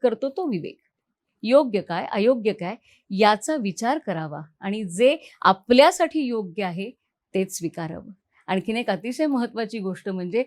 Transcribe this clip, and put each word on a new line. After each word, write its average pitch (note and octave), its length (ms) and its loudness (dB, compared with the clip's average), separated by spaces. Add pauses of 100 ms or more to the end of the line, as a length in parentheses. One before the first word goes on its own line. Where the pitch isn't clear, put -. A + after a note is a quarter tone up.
करतो B3 280 0
तो F4 180 -6
विवेक. F3 300 -6 (640)
योग्य A#3 380 4
काय, E3+ 260 -6
अयोग्य A3 460 2
काय F#3 240 -8 (340)
याचा G#3 460 2
विचार A3+ 420 -2
करावा D#3+ 420 -6 (200)
आणि G#3 240 -6
जे A3+ 320 2 (260)
आपल्यासाठी D4+ 760 4
योग्य G#3+ 440 -4
आहे F#3 260 -6 (440)
तेच F#3+ 220 -2
स्वीकारावं. E3+ 540 -8 (360)
आणखीन F#3+ 300 -2
एक A#3 140 -2
अतिशय A#3+ 360 -2
महत्त्वाची A#3 520 -2
गोष्ट F#3+ 300 -6
म्हणजे F#3 380 -2